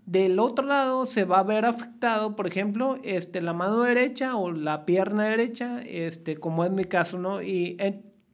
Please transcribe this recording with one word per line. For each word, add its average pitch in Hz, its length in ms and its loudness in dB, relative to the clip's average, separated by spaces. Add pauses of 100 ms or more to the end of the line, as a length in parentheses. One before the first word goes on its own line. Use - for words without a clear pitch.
del 185 320 4
otro 269 260 2
lado, 262 400 2
se 233 180 0
va 185 160 4
a 190 40 6
ver 214 200 2
afectado, 226 720 0
por 202 120 -2
ejemplo, 208 560 -2
este, 180 360 -4
la 170 140 -2
mano 196 300 0
derecha 247 520 0
o 180 160 -2
la 151 340 -4
pierna 196 400 2
derecha, 233 580 -2
este, 165 520 -6
como 165 300 0
es 190 60 2
mi 190 140 0
caso, 180 340 0
¿no? 185 220 -4
Y 175 380 -2
en, 196 220 -2 (320)